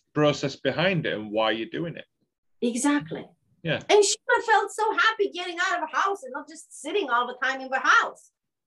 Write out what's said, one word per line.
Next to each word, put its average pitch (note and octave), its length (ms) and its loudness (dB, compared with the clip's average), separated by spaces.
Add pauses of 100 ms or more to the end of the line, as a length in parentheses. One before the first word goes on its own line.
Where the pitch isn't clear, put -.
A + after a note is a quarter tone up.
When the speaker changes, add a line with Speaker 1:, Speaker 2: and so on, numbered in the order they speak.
(140)
Speaker 1:
process D3 420 2
behind D#3+ 500 0
it E2+ 80 0
and G#2+ 180 -8
why A2 200 2
you're A2+ 280 -4
doing E3 180 -8
it. - 80 -16 (560)
Speaker 2:
Exactly. A#3+ 640 -2 (380)
Speaker 1:
Yeah. D3 260 -2
Speaker 2:
And G#4 160 8
she - 100 0 (300)
felt G4+ 260 4
so G#4+ 220 -2
happy G4+ 380 2
getting F4 280 -8
out F4+ 240 0
of - 60 -8
the C4+ 80 -4
house G4 260 -2
and - 80 -10
not C#4+ 160 -10
just - 340 -20
sitting E4 280 -4
all A#3+ 180 2
the B3 160 -10
time C4+ 160 -2
in C4 100 -10
the C4 100 -2
house, - 520 0 (360)